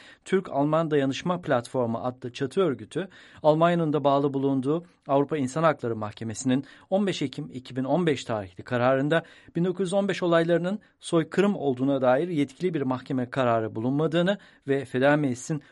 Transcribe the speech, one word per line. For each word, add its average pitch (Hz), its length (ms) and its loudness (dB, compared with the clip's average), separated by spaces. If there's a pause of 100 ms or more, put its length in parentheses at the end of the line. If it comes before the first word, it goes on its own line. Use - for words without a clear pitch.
(260)
Türk-Alman 156 680 0
Dayanışma 147 500 0
Platformu 120 560 -2
adlı 123 360 -8
çatı 139 280 -2
örgütü, 147 460 -4 (360)
Almanya'nın 160 500 4
da 147 100 0
bağlı 143 300 2
bulunduğu 135 520 0 (220)
Avrupa 143 300 0
İnsan 139 260 -2
Hakları 131 320 0
Mahkemesi'nin 113 720 -4 (240)
on 196 180 0
beş 170 140 -4
Ekim 147 320 -6
iki 123 220 -14
bin 131 80 -4
on 160 240 0
beş 135 160 0
tarihli 107 400 -8
kararında 135 600 2 (320)
bin 170 100 0
dokuz 185 220 -2
yüz 170 60 -6
on 202 140 0
beş 180 160 -2
olaylarının 170 560 2 (200)
soykırım 180 560 2
olduğuna 135 460 0
dair 131 260 4
yetkili 165 460 -2
bir 147 80 -2
mahkeme 127 480 -4
kararı 117 460 0
bulunmadığını 156 640 0 (300)
ve 135 180 0
Federal 139 320 2
Meclis'in 147 440 -4 (100)